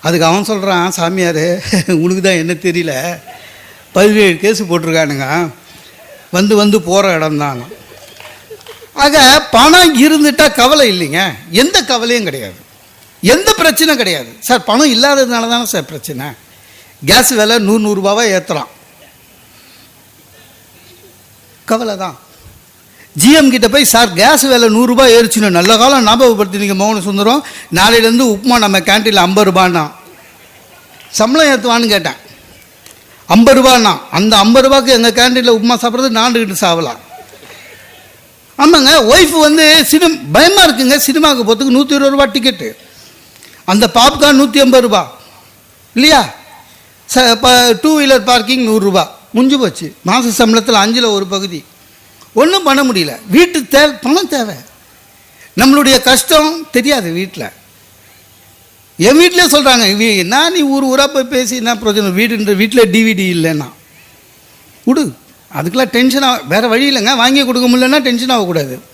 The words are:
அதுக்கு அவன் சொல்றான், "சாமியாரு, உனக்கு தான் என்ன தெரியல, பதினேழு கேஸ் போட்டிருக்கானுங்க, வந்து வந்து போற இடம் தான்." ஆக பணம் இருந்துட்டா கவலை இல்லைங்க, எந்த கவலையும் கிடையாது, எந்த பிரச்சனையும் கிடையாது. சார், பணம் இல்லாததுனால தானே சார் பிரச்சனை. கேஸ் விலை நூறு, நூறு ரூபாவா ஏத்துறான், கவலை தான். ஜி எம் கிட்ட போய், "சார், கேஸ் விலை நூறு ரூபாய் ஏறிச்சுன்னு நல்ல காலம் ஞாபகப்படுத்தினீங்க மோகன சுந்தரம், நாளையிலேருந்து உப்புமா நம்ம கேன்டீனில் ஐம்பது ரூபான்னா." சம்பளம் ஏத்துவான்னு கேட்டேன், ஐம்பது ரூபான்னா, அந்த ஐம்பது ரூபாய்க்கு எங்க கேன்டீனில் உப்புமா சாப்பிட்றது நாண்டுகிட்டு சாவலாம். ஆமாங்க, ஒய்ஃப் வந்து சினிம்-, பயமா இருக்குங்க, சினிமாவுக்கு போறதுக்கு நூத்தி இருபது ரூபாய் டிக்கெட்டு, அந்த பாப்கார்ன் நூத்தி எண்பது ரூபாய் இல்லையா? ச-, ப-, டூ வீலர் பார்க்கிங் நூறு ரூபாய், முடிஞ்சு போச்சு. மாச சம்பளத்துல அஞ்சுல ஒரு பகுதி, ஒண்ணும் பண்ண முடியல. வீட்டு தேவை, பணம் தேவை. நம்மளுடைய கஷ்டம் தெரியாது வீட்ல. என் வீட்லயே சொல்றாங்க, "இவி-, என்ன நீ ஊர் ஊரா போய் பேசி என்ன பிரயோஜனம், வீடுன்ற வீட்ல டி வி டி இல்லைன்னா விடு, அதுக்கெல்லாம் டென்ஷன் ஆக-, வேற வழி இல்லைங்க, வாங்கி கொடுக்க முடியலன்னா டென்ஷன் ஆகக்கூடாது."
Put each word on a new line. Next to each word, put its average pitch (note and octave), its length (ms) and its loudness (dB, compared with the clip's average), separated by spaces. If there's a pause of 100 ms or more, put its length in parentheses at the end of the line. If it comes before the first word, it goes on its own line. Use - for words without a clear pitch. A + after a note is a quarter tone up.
அதுக்கு E3 260 -2
அவன் F#3 180 0
சொல்றான், F#3+ 520 -4
"சாமியாரு, F3 640 -2 (320)
உனக்கு F3+ 300 -2
தான் F#3+ 100 0
என்ன E3+ 200 -4
தெரியல, E3 680 -6 (720)
பதினேழு G3+ 440 2
கேஸ் G3 260 -2
போட்டிருக்கானுங்க, D#3+ 880 -4 (800)
வந்து G3+ 260 0
வந்து G#3 260 2
போற F#3 320 0
இடம் D#3 240 -4
தான்." C3 460 -10 (1080)
ஆக C#4+ 560 2
பணம் D4+ 520 4
இருந்துட்டா D4+ 500 2
கவலை B3 480 0
இல்லைங்க, D#3+ 340 -4 (160)
எந்த C#4 340 0
கவலையும் A#3 400 -4
கிடையாது, B2+ 300 -10 (680)
எந்த F4+ 380 0
பிரச்சனையும் D#4+ 380 0
கிடையாது. D#3 440 -6
சார், B3 240 -2
பணம் B3+ 280 0
இல்லாததுனால A#3+ 560 -2
தானே A#3+ 180 -4
சார் E3 180 -6
பிரச்சனை. C#3+ 420 -14 (800)
கேஸ் A3 220 2
விலை A3 300 0
நூறு, G#3+ 200 0
நூறு G#3 220 -2
ரூபாவா G#3 280 -2
ஏத்துறான், F3+ 380 -4 (3000)
கவலை A3 320 -4
தான். F3+ 220 -10 (960)
ஜி F3 180 4
எம் D4+ 180 4
கிட்ட A#3+ 180 0
போய், G#3+ 160 0
"சார், A3+ 280 0
கேஸ் B3 300 2
விலை B3 260 2
நூறு A3+ 180 2
ரூபாய் B3 260 4
ஏறிச்சுன்னு A3+ 360 2
நல்ல F#3 280 2
காலம் B3 300 2
ஞாபகப்படுத்தினீங்க G#3 680 0
மோகன G#3 280 -2
சுந்தரம், G3+ 440 -2 (280)
நாளையிலேருந்து A3+ 600 2
உப்புமா A#3+ 220 0
நம்ம G3+ 200 0
கேன்டீனில் G3+ 380 0
ஐம்பது F#3+ 360 2
ரூபான்னா." F3 380 0 (1200)
சம்பளம் C4+ 380 0
ஏத்துவான்னு A#3 400 0
கேட்டேன், F3 280 -4 (1120)
ஐம்பது B3+ 360 4
ரூபான்னா, B3 380 2 (100)
அந்த G#3+ 280 0
ஐம்பது A#3+ 300 4
ரூபாய்க்கு C4+ 240 2
எங்க A#3 180 2
கேன்டீனில் A#3+ 480 0
உப்புமா A#3 180 0
சாப்பிட்றது B3 340 -2
நாண்டுகிட்டு A3+ 500 -2
சாவலாம். E3 380 -2 (1600)
ஆமாங்க, C#4+ 580 4
ஒய்ஃப் E4 240 2
வந்து D#4 500 4
சினிம்-, D#4+ 300 2 (120)
பயமா F4+ 320 4
இருக்குங்க, C4 320 0
சினிமாவுக்கு C4+ 580 0
போறதுக்கு B3+ 180 -2
நூத்தி C4+ 120 2
இருபது C#4 260 0
ரூபாய் C#4 220 0
டிக்கெட்டு, A3 380 -4 (960)
அந்த G#3 300 0
பாப்கார்ன் C#4+ 420 2
நூத்தி C4+ 160 2
எண்பது C4 280 4
ரூபாய் G3+ 300 -2 (840)
இல்லையா? C4 400 2 (800)
ச-, B3 200 2
ப-, B3 460 2
டூ D#4 200 0
வீலர் C4+ 240 2
பார்க்கிங் B3 400 -2
நூறு A3 200 0
ரூபாய், F#3 260 -2 (220)
முடிஞ்சு C4 260 0
போச்சு. F3 360 -6 (120)
மாச A#3 320 -2
சம்பளத்துல A3+ 380 2
அஞ்சுல A3+ 360 0
ஒரு G3 140 -4
பகுதி, F#3+ 380 -8 (680)
ஒண்ணும் E4+ 280 0
பண்ண C#4 220 0
முடியல. F3 420 -4
வீட்டு D#4 400 0
தேவை, C#4+ 360 0
பணம் D#4 260 -2
தேவை. A3+ 260 -6 (1000)
நம்மளுடைய C4+ 440 2
கஷ்டம் D#4 720 0
தெரியாது B3 380 -2
வீட்ல. F3 420 -10 (1400)
என் B3 240 4
வீட்லயே F4 320 2
சொல்றாங்க, C4 320 2
"இவி-, G#3 320 0
என்ன A#3+ 340 0
நீ F4+ 100 -2
ஊர் C4+ 400 0
ஊரா C#4 40 2
போய் C4+ 200 -2
பேசி B3 320 -4
என்ன A#3+ 180 -4
பிரயோஜனம், G#3 400 -2
வீடுன்ற G#3 420 -2
வீட்ல A3+ 280 2
டி A3 280 0
வி - 20 -2
டி F#3 180 -2
இல்லைன்னா D#3+ 380 -4 (1120)
விடு, B3+ 300 -2 (400)
அதுக்கெல்லாம் F3 360 -4
டென்ஷன் B3+ 320 0
ஆக-, A3 260 -2
வேற A3 200 -2
வழி C4+ 280 0
இல்லைங்க, A#3+ 200 -2
வாங்கி C4 280 0
கொடுக்க B3 240 -2
முடியலன்னா B3+ 300 2
டென்ஷன் B3 300 -4
ஆகக்கூடாது." E3 520 -4 (140)